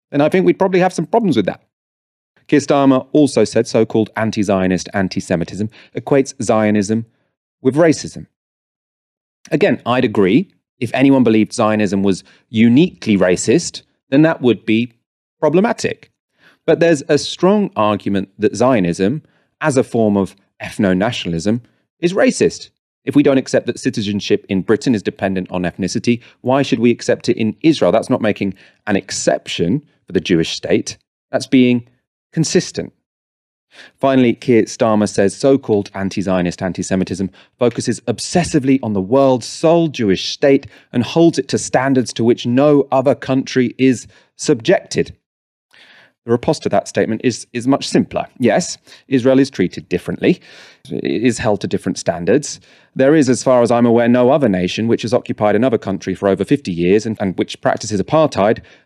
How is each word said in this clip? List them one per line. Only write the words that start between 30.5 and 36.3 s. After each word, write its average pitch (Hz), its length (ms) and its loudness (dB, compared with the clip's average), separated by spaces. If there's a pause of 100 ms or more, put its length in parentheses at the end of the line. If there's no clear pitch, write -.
state. - 480 -4 (320)
That's - 160 -4
being 123 400 2 (460)
consistent. - 600 -2 (1080)
Finally, 131 340 4
Keir 113 300 2
Starmer 107 440 0
says 98 280 0
so-called 135 580 0
anti-Zionist 92 640 -4